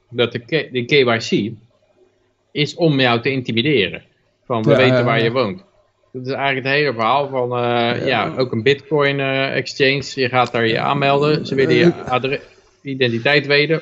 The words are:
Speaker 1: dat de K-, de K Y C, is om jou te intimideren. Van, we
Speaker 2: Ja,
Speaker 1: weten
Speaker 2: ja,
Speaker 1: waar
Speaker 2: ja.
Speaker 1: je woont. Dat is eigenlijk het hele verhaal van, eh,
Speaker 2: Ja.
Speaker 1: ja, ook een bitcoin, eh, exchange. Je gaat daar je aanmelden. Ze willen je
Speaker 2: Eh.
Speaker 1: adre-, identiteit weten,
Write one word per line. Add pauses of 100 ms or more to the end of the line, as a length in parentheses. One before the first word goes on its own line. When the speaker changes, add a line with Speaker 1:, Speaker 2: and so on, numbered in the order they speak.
Speaker 1:
dat
de
K-,
de
K
Y
C, (960)
is
om
jou
te
intimideren. (440)
Van,
we
Speaker 2:
Ja,
Speaker 1:
weten
Speaker 2:
ja,
Speaker 1:
waar
Speaker 2:
ja.
Speaker 1:
je
woont. (500)
Dat
is
eigenlijk
het
hele
verhaal
van,
eh,
Speaker 2:
Ja.
Speaker 1:
ja,
ook
een
bitcoin,
eh,
exchange. (120)
Je
gaat
daar
je
aanmelden.
Ze
willen
je (220)
Speaker 2:
Eh.
Speaker 1:
adre-, (420)
identiteit
weten,